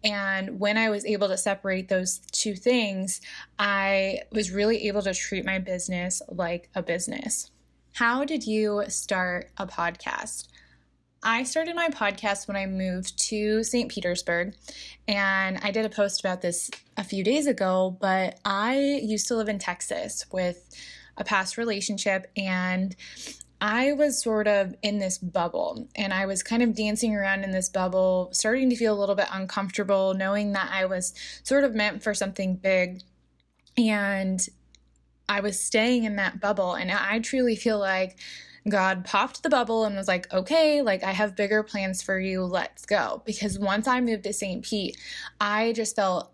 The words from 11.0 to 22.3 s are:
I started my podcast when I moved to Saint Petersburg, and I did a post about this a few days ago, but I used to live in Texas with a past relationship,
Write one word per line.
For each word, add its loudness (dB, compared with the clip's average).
I 2
started -2
my 0
podcast -2
when -4
I -2
moved -4
to 2
Saint 0
Petersburg, -2
and 0
I -2
did 0
a -2
post 0
about -2
this -4
a -4
few -2
days 4
ago, 2
but 0
I 2
used -2
to 0
live 0
in -2
Texas -6
with -4
a -6
past 0
relationship, -2